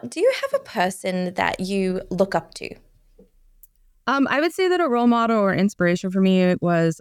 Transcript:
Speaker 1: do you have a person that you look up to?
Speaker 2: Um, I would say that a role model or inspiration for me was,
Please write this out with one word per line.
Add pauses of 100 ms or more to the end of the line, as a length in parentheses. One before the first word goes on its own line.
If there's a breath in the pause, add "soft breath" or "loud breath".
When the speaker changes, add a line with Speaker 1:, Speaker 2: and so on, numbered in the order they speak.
Speaker 1:
do
you (100)
have
a
person
that
you
look
up
to? (1300)
Speaker 2:
Um,
I
would
say
that
a
role
model
or
inspiration
for
me
was,